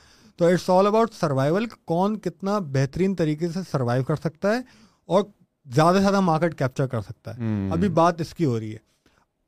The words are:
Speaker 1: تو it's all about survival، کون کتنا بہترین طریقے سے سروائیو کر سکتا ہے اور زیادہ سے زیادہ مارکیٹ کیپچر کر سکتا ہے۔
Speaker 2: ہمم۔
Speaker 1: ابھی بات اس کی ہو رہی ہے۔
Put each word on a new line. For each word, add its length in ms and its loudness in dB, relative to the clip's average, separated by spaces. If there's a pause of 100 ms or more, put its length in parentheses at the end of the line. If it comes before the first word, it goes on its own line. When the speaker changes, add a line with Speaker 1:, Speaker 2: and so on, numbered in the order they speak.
(360)
Speaker 1:
تو 100 0
it's 300 2
all 200 4
about 100 4 (200)
survival، 400 0 (200)
کون 320 -2
کتنا 420 -4
بہترین 560 -2
طریقے 320 -2
سے 120 -6 (120)
سروائیو 320 0
کر 120 -2
سکتا 400 -2
ہے 40 -2 (460)
اور 180 0 (520)
زیادہ 200 6
سے 60 4
زیادہ 180 2
مارکیٹ 380 0
کیپچر 300 -2
کر 140 -4
سکتا 300 -14
ہے۔ 100 -12
Speaker 2:
ہمم۔ 300 -2
Speaker 1:
ابھی 180 0
بات 320 2
اس 120 -8
کی 120 -2
ہو 140 0
رہی 140 -10
ہے۔ 40 -16 (720)